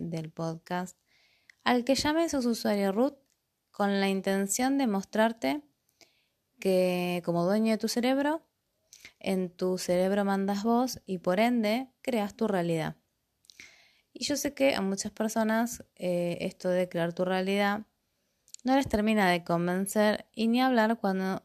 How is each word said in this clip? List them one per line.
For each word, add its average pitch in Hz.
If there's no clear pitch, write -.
del 165
podcast, 170
al 240
que 269
llamé 302
sos 262
usuario 208
root 240
con 202
la 196
intención 196
de 269
mostrarte 226
que 180
como 170
dueño 214
de 220
tu 220
cerebro, 277
en 185
tu 185
cerebro 190
mandas 196
vos 240
y 185
por 180
ende 233
creas 208
tu 220
realidad. 170
Y -
yo 285
sé 277
que 269
a -
muchas 196
personas, 226
eh, 175
esto 185
de 180
crear 170
tu 185
realidad 196
no 254
les 269
termina 208
de 175
convencer, 185
y 226
ni 233
hablar 233
cuando 190